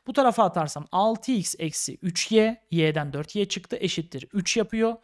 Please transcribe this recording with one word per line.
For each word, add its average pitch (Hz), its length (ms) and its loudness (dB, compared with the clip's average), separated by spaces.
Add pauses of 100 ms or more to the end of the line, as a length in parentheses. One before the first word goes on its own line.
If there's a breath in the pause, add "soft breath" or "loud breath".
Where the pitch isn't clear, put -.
Bu 262 60 -6
tarafa 240 300 4
atarsam 160 480 -2
altı 202 400 0
x 202 280 -2
eksi - 420 -6
üç 175 300 -4
y, 220 300 4 (100)
y'den 156 420 0
dört 147 220 -6
y 202 120 0
çıktı, - 320 -6
eşittir 165 540 -6
üç 196 240 -2
yapıyor. 226 460 0